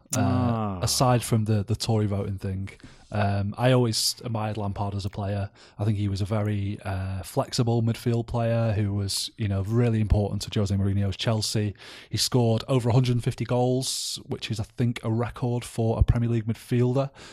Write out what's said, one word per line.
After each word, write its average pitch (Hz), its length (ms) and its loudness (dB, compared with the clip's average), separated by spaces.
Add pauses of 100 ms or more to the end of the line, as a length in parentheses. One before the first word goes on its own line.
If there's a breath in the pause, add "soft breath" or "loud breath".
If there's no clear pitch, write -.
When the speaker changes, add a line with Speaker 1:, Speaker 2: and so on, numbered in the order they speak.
(180)
Speaker 1:
Uh, - 40 2
Speaker 2:
Ah. 117 600 2
Speaker 1:
aside 123 420 4
from 110 220 2
the, 104 180 2
the 107 120 0
Tory 107 320 0
voting 101 320 -2
thing, 98 280 -4 (440 loud breath)
um, 101 480 0
I 127 140 4
always 123 420 2 (100)
admired 107 320 -4
Lampard 101 380 -4
as 95 100 -4
a 98 40 -4
player. 101 420 -4 (260 loud breath)
I 104 80 -2
think 104 140 2
he 104 100 0
was 98 100 -2
a 101 60 0
very, 104 580 -2
uh, 95 380 -4
flexible 117 640 0
midfield 117 420 0
player 117 480 0
who 101 220 2
was, 98 420 -2
you 110 100 -2
know, 98 140 0
really 110 400 2
important 101 400 2
to - 180 -4
Jose 101 160 2
Mourinho's 98 400 0
Chelsea. 107 600 0 (340 loud breath)
He 107 80 -4
scored 113 500 2
over 123 220 2
a 107 40 4
hundred 123 200 4
and 117 100 0
fifty 123 220 -2
goals, 127 800 0
which - 240 -8
is, 104 100 -2
I 107 40 -4
think, 120 400 -2
a 117 80 -2
record 120 520 -2
for 113 360 0
a - 40 -2
Premier 117 260 2
League 113 180 0
midfielder. 123 640 0 (220 loud breath)